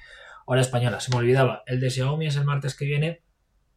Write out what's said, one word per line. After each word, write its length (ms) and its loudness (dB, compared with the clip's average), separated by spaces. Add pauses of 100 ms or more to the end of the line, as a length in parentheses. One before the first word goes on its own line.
(460)
hora 160 4
española. 360 0
Se 140 -4
me 60 2
olvidaba, 480 2
el 120 -2
de 120 0
Xiaomi 360 -2
es 100 -2
el 80 0
martes 300 -2
que 100 -8
viene, 380 -2 (540)